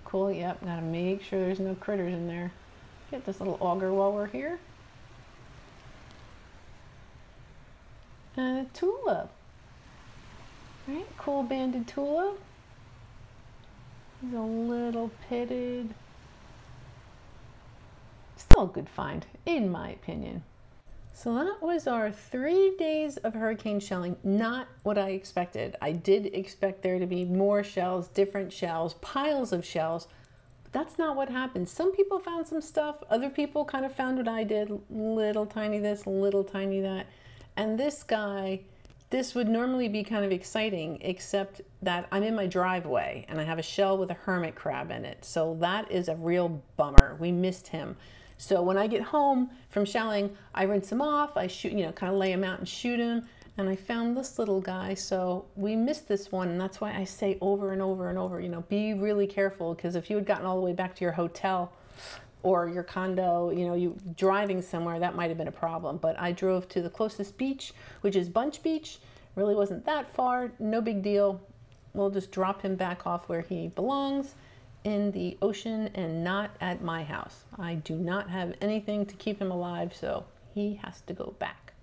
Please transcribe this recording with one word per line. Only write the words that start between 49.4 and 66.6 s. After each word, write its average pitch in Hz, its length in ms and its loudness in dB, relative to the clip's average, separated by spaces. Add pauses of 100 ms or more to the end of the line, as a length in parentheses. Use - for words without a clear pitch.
from 208 160 2
shelling, 202 500 0 (200)
I 190 80 2
rinse 196 280 2
him 233 80 0
off, 294 380 2
I 180 80 0
shoot, - 280 -4
you 196 120 2
know, 165 60 -4
kinda 190 240 -2
lay 190 160 4
him 185 120 0
out 185 140 -2
and 185 100 -8
shoot 240 320 -2
him. 233 280 0 (280)
And 190 140 0
I 190 60 2
found 233 420 -2
this 262 220 -6
little 202 200 2
guy, 185 360 -4
so 185 500 0 (100)
we 202 200 0
missed 247 320 2
this 202 240 0
one, 185 180 0
and 170 100 0
that's 190 220 -4
why 208 100 -4
I 190 120 -4
say 190 360 0
over 196 320 2
and 190 120 0
over 185 260 0
and 185 80 -2
over, 185 220 -2
you 180 100 -4
know, 170 120 -4
be 208 340 0
really 202 320 4
careful, 196 480 0
'cause 175 180 -2
if 170 160 -2
you 214 60 2
had 208 100 2
gotten 190 220 2
all 185 80 2
the 185 100 2
way 175 80 2
back 185 220 -2
to - 80 -4
your 175 80 2
hotel 175 600 0 (720)
or 175 260 4
your 175 140 -2
condo, 180 720 2
you 175 160 0
know, 175 80 0
you 175 200 2 (220)
driving 190 460 4
somewhere, 170 340 -2
that 175 180 0
might 170 140 0
have 165 80 -2
been 151 100 -2
a 143 40 -6
problem. 165 460 -4
But 160 220 0
I 175 120 0
drove 185 380 2